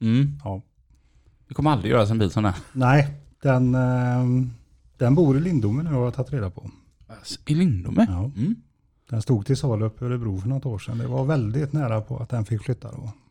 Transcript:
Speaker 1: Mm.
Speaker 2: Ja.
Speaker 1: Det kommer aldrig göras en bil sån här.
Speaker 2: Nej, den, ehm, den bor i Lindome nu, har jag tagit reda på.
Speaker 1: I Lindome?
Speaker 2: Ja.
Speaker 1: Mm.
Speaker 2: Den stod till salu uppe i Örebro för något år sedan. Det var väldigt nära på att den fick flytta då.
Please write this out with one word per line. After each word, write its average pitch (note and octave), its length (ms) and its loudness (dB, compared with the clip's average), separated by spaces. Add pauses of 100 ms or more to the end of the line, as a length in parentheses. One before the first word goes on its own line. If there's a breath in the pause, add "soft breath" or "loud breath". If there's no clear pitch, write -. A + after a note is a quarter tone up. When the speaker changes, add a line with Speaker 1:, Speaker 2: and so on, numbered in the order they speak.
Speaker 1:
Mm. C3+ 420 2
Speaker 2:
Ja. G2 180 -6 (840)
Speaker 1:
Det - 60 -18
kommer D3+ 180 2
aldrig A2 200 0
göras A2 200 4
en A2+ 80 2
bil G2 120 2
sån G#2+ 140 0
här. G2 80 2 (200)
Speaker 2:
Nej, C3+ 340 4 (360)
den, B2+ 320 4
ehm, B2+ 760 2 (460)
den B2 180 4
bor C#3+ 220 4
i - 20 2
Lindome C#3+ 440 0
nu, E3+ 60 -4
har B2+ 140 0
jag B2 100 -2
tagit C3 200 -6
reda G#2 160 -4
på. - 200 -14 (760)
Speaker 1:
I D3+ 100 2
Lindome? E3 540 2
Speaker 2:
Ja. F2+ 100 -2 (180)
Speaker 1:
Mm. F3+ 180 -2 (540)
Speaker 2:
Den A2+ 120 -2
stod G#2+ 240 0
till C3+ 120 0
salu A2 280 -2
uppe A2 200 -8
i - 20 -4
Örebro A#2 340 -4
för G2+ 80 -6
något C3+ 160 -4
år A2 140 -6
sedan. A#2 180 -8
Det B2 100 -6
var C3 180 -2
väldigt C#3 480 -2
nära A2+ 280 -2
på A#2+ 160 -8
att A#2 120 -8
den A2+ 160 -2
fick G#2+ 180 -4
flytta A2+ 280 -6
då. A2+ 200 -12 (200)